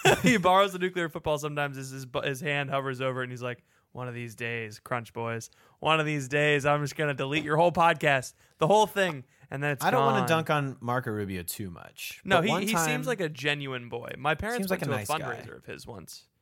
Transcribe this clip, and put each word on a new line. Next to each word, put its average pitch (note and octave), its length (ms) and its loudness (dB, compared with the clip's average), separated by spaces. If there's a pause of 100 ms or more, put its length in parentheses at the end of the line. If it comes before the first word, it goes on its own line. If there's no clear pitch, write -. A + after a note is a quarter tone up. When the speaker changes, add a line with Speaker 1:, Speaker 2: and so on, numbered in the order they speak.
(240)
Speaker 1:
He A3 140 6
borrows F#3 360 6
the F#3 60 -8
nuclear F3+ 300 -2
football D#3 280 -2
sometimes C#3+ 400 -4
as C3 120 -10
his C3+ 160 -10
bu-, B2+ 160 -4
his C3+ 200 -2
hand C#3+ 280 -2
hovers C3+ 320 -2
over B2+ 200 -2
and B2 100 -6
he's B2 100 -10
like, B2 220 -8 (280)
"One B2+ 160 -10
of A#2+ 60 -8
these A#2 220 -8
days, A#2 440 -6
Crunch A#2+ 340 -6
Boys, A2+ 360 -6 (300)
one D#3 200 4
of D3+ 60 0
these D3 220 -2
days, D3 380 2
I'm D3 160 4
just C#3 140 -4
gonna D3 180 0
delete C#3+ 300 -2
your D3+ 140 0
whole F3 140 6
podcast, D#3 600 2 (260)
the D#3 80 4
whole G#3 200 6
thing, E3+ 360 0 (280)
and C#3 100 -6
then D3 100 0
it's C#3 120 -4
Speaker 2:
I E3+ 80 4
don't B3 140 4
wanna C3+ 140 4
Speaker 1:
gone." B2 80 2
Speaker 2:
dunk D#3+ 240 2
on C#3 280 0
Marco A#2+ 320 -2
Rubio G2 320 -4
too F#2+ 260 -8
much. - 540 -14
Speaker 1:
No, F#3+ 140 4
Speaker 2:
But E3 80 4
Speaker 1:
he, A3+ 40 0
Speaker 2:
one G3 140 0
Speaker 1:
he A3 100 0
Speaker 2:
time E3 160 4
Speaker 1:
seems D3+ 180 -2
like G#3 120 -2
a E3 100 -2
genuine C3+ 600 -4
boy. A#2+ 280 -8
My D3 180 0
parents A3+ 240 -4
Speaker 2:
Seems F#3+ 100 -4
Speaker 1:
went F3+ 120 -2
Speaker 2:
like D3+ 60 -2
a - 40 -2
Speaker 1:
to G#2+ 60 -2
Speaker 2:
nice G#2+ 120 -4
Speaker 1:
a D#3 100 -2
Speaker 2:
guy. B2+ 220 -6
Speaker 1:
fundraiser - 160 -16
of - 80 -20
his D2+ 200 -14
once. F#2+ 400 -16 (160)